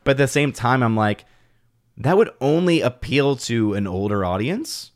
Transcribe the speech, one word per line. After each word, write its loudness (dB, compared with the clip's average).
But 2
at 2
the 2
same 0
time, 0
I'm 2
like, 0
that 0
would 4
only 2
appeal 0
to -2
an -2
older -2
audience -6